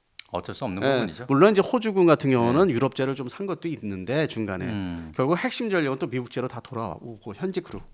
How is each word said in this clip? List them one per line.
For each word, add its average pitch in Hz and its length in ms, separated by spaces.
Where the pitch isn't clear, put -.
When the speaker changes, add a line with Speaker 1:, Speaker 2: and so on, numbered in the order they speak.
Speaker 1:
어쩔 90 240
수 - 120
없는 95 160
Speaker 2:
네, 135 120
Speaker 1:
부분이죠. 113 360
Speaker 2:
물론 165 240
이제 190 80
호주군 208 440
같은 147 260
경우는 123 360
Speaker 1:
네. 143 60
Speaker 2:
유럽제를 135 420
좀 127 140
산 202 160
것도 170 240
있는데 107 580
중간에 101 380
Speaker 1:
음. 87 500
Speaker 2:
결국 147 220
핵심 240 320
전력은 147 300
또 123 80
미국제로 123 420
다 120 100
돌아오고 113 760
현재 185 280
그러고 - 320